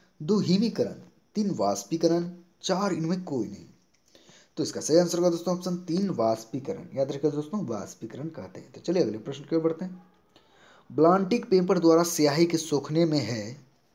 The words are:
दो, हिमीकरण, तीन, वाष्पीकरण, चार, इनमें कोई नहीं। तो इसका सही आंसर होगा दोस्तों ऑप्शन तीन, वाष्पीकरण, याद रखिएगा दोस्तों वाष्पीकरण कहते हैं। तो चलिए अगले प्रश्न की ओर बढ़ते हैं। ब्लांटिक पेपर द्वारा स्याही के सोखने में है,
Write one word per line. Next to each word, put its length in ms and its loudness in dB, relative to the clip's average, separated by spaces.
दो, 180 2
हिमीकरण, 540 0
तीन, 140 0
वाष्पीकरण, 800 0
चार, 300 0
इनमें 320 -2
कोई 240 -4
नहीं। 180 -16
तो 60 -2
इसका 180 -6
सही 180 4
आंसर 200 2
होगा 120 4
दोस्तों 260 -2
ऑप्शन 200 -4
तीन, 220 0
वाष्पीकरण, 840 -2
याद 180 -2
रखिएगा 240 0
दोस्तों 300 -6
वाष्पीकरण 640 -10
कहते 320 -14
हैं। 120 -20
तो 80 -20
चलिए 220 2
अगले 160 -2
प्रश्न 260 -10
की 120 -2
ओर 60 0
बढ़ते 220 0
हैं। 180 -12
ब्लांटिक 540 4
पेपर 340 4
द्वारा 260 6
स्याही 420 2
के 120 2
सोखने 460 0
में 160 0
है, 240 -4